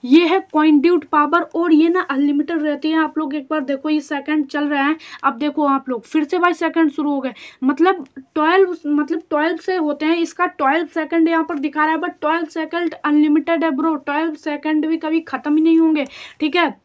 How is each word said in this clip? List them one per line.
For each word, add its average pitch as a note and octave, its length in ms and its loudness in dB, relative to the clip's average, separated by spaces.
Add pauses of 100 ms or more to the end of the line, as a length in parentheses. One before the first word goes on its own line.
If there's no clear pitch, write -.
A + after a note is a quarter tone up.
ये D#4 220 6
है F#4 140 2 (120)
कॉइन D4+ 280 4
ड्यूट E4 240 2
पावर, D#4 500 0
और E4+ 180 2
ये D#4+ 160 6
ना F4 140 2
अनलिमिटेड D4 600 -2
रहती D4 280 -2
है। D#4+ 80 0
आप D#4 200 -2
लोग D4 160 -4
एक C#4 160 -6
बार D#4 120 -2
देखो, C#4 280 -4
ये D4+ 120 0
सेकंड D4 440 -4
चल D4 180 -4
रहा C#4+ 180 -2
है। D4+ 140 0 (280)
अब C4+ 140 -2
देखो D4 280 -2
आप C4+ 220 0
लोग A#3+ 160 -6
फिर D4+ 200 -2
से F4+ 140 -4
भाई F4 160 2
सेकंड E4 360 0
शुरू D4 200 -4
हो C#4 100 -2
गए, B3+ 120 -6 (320)
मतलब D#4+ 400 2 (300)
ट्वेल्व, F4 420 2 (120)
मतलब D4 420 -2
ट्वेल्व D#4+ 280 -2
से F#4 200 -4
होते D4+ 280 -2
हैं। D#4+ 120 2
इसका E4+ 280 -2
ट्वेल्व D#4 480 -2
सेकंड D#4+ 340 0
यहाँ E4 160 0
पर D#4+ 140 -6
दिखा D4 260 -2
रहा D#4+ 100 0
है, D4+ 60 -4
but F4+ 200 -8
ट्वेल्व D#4+ 300 -2
सेकंड E4 440 -6
अनलिमिटेड D4+ 680 2
है D#4+ 80 0
ब्रो, D#4+ 240 -2
ट्वेल्व D4+ 400 -4
सेकंड D#4 500 -2
भी D#4+ 120 -2
कभी D#4+ 240 -2
ख़त्म D4 340 -4
ही D#4 60 2
नहीं E4 160 4
होंगे, D#4 260 2 (360)
ठीक D4+ 160 -2
है। D#4+ 280 0